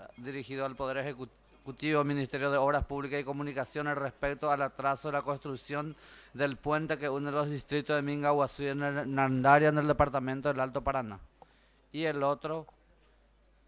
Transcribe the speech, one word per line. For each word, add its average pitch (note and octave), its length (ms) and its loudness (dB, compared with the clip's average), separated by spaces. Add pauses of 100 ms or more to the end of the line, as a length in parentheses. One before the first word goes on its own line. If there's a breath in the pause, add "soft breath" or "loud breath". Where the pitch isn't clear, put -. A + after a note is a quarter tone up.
(160)
dirigido C3+ 500 -6
al C3 80 -8
Poder C3 220 -4
Ejecutivo, C3+ 1040 -2
Ministerio C#3 480 0
de C#3 80 2
Obras C#3 260 4
Públicas C#3 360 -4
y C3+ 40 -4
Comunicaciones, C#3+ 720 -4
respecto C#3+ 540 -2
al C#3+ 120 2
atraso C3+ 460 -2
de D3 40 -2
la C#3+ 100 0
construcción C#3+ 720 -6 (400 loud breath)
del C3+ 220 0
puente D#3 420 -2
que C#3+ 100 -4
une C#3+ 220 -2
los D3 180 0
distritos D3 460 -2
de D3 80 2
Minga, C#3+ 280 0
Guazú C#3+ 340 0
y - 20 -2
Hernandaria C#3 1000 4
en D3+ 100 4
el D3 80 2
departamento C3+ 600 2
del C3+ 100 0
Alto C3 240 -2
Paraná. A#2 380 -4 (720 soft breath)
Y D3+ 100 -4
el C#3+ 220 0
otro, D3+ 420 -2 (1000)